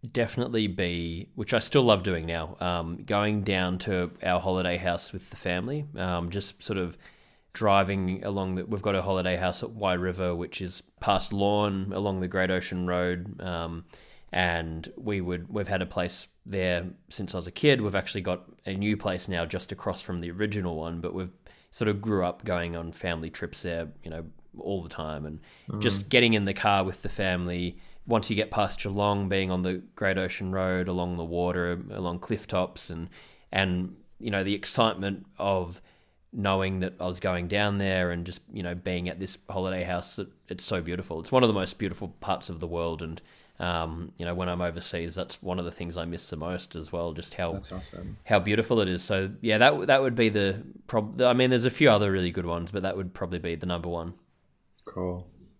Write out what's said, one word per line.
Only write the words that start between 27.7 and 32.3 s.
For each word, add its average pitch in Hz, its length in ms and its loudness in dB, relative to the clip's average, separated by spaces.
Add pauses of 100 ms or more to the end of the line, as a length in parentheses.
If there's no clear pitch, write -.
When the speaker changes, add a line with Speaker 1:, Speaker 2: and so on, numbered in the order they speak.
Speaker 1:
Once 113 220 2
you 110 60 2
get 107 160 0
past 101 300 0
Geelong, 101 480 2
being 95 220 2
on 92 100 2
the 92 220 -2 (120)
Great 95 220 2
Ocean 92 340 -2
Road, 92 360 2
along 90 300 0
the 85 80 -4
water, 87 560 0 (100)
along 90 280 -4
cliff - 280 -4